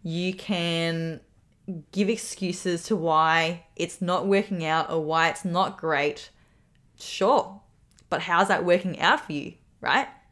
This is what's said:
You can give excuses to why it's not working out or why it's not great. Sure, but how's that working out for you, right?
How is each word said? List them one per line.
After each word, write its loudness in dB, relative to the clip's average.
You -4
can -2
give 2
excuses -4
to 0
why 2
it's -6
not 0
working 0
out 0
or -2
why 2
it's -4
not 0
great. -2
Sure, 0
but -2
how's 4
that 2
working 2
out 2
for -8
you, -8
right? 2